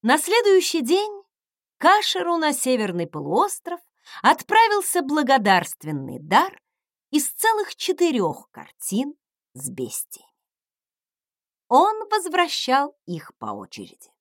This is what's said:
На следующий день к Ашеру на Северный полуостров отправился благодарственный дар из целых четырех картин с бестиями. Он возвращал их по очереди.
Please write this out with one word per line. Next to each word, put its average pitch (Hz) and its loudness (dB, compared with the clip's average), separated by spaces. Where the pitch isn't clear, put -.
На 254 2
следующий 381 2
день 403 -2
к - -2
Ашеру 359 2
на 311 0
Северный 214 -2
полуостров 240 -2
отправился 403 2
благодарственный 190 0
дар 220 0
из 294 -2
целых 427 -2
четырех 254 -2
картин - -8
с 123 -12
бестиями. - -12
Он 427 2
возвращал 330 -2
их 165 -12
по 110 -12
очереди. 101 -14